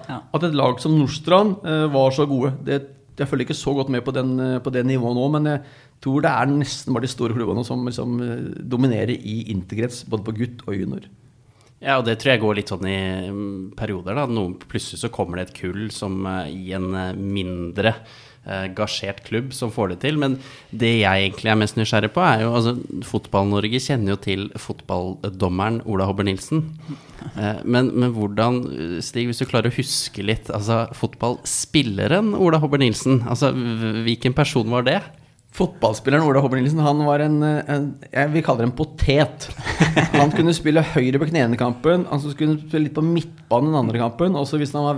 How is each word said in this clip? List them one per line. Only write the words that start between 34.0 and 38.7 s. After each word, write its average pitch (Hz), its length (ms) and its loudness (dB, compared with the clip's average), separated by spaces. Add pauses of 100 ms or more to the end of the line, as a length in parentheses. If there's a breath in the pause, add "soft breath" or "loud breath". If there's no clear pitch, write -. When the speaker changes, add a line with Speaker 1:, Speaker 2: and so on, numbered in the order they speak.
Speaker 3:
hvilken 120 320 0
person 135 340 2
var 123 160 2
det? 160 140 4 (540 soft breath)
Speaker 2:
Fotballspilleren 135 680 2
Ola 139 220 4
Hobber 131 160 2
Nilsen, 147 180 2
han 151 240 4
var 147 220 4
en, 151 180 4
eh, 151 200 2 (120)
en, 143 120 0 (260)
jeg 143 180 0
vil 156 160 2
kalle 123 160 2
det 117 60 2
en 131 100 -4